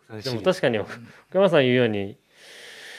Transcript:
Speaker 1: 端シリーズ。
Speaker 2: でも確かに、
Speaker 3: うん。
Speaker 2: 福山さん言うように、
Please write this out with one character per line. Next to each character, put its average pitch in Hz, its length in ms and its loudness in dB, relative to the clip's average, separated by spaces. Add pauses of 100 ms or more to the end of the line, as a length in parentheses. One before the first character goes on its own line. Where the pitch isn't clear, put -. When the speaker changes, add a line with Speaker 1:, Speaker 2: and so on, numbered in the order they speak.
Speaker 1:
端 110 160 -14
シ 131 60 -6
リ 123 60 -4
ー 113 40 -4
ズ。 98 40 -8
Speaker 2:
で 180 60 4
も 185 40 2
確 - 80 -4
か 147 80 2
に、 113 100 0
Speaker 3:
う - 20 -2
ん。 - 40 -6
Speaker 2:
福 - 160 -14 (360)
山 196 120 6
さ 165 100 6
ん - 20 6
言 127 100 4
う 123 40 4
よ 127 100 4
う - 20 2
に、 104 300 -4 (800)